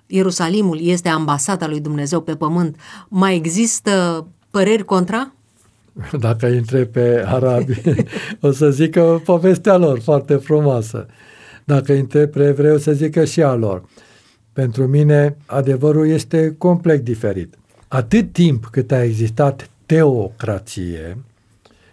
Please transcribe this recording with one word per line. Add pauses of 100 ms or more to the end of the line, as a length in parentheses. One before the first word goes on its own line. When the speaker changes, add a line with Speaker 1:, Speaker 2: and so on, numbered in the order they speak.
Speaker 1:
Ierusalimul
este
ambasada
lui
Dumnezeu
pe
pământ, (320)
mai
există (240)
păreri
contra? (420)
Speaker 2:
<laughs>
Dacă
îi
întreb
pe
arabi, (280)
<laughs>
o
să
zică
povestea
lor
foarte
frumoasă. (580)
Dacă
îi
întreb
pe
evrei,
o
să
zică
și
a
lor. (680)
Pentru
mine, (100)
adevărul
este
complet
diferit. (340)
Atât
timp
cât
a
existat (160)
teocrație, (760)